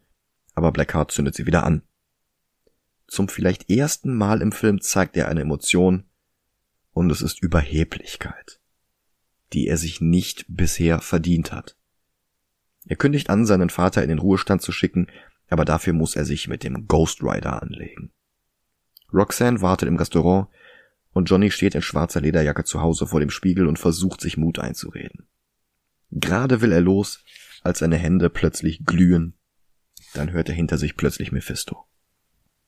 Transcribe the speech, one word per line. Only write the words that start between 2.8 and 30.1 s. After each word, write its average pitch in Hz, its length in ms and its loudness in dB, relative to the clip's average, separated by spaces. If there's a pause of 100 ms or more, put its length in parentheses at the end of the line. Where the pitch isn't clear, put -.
Zum 98 200 -4
vielleicht - 420 -2
ersten 135 460 0
Mal 107 260 0
im 104 100 0
Film 101 300 0
zeigt - 360 -2
er 69 100 0
eine 80 140 -2
Emotion, 87 640 2 (880)
und 85 180 2
es 71 100 -2
ist - 200 -6
Überheblichkeit, - 1160 -4 (920)
die 62 140 0
er 80 100 0
sich 80 240 -6
nicht 85 480 0
bisher 82 500 2
verdient 82 540 0
hat. - 240 -14 (1080)
Er - 120 -6
kündigt 143 320 2
an, 107 160 4
seinen 92 240 4
Vater 90 340 0
in 69 60 -2
den 80 100 0
Ruhestand 95 420 2
zu - 100 -8
schicken, 87 360 0 (420)
aber 80 140 2
dafür 78 300 0
muss 80 220 0
er 76 100 -4
sich - 220 -6
mit - 160 -8
dem - 240 -8
Ghost - 360 0
Rider - 380 -4
anlegen. - 500 -14 (1040)
Roxanne 113 480 2
wartet 92 260 2
im 85 80 0
Restaurant 87 540 2 (640)
und 90 160 0
Johnny 98 220 4
steht - 240 0
in 82 60 -2
schwarzer - 380 -2
Lederjacke 78 460 0
zu 78 160 -4
Hause 82 260 0
vor 80 120 0
dem 73 100 0
Spiegel 92 380 0
und 76 120 0
versucht, 90 400 -2
sich - 180 -8
Mut 82 220 -2
einzureden. - 680 -12 (840)
Gerade 117 480 0
will 110 140 4
er 85 80 6
los, 98 420 2 (400)
als 87 160 -2
seine 82 180 2
Hände 85 320 2
plötzlich - 560 -4
glühen, 85 500 4 (800)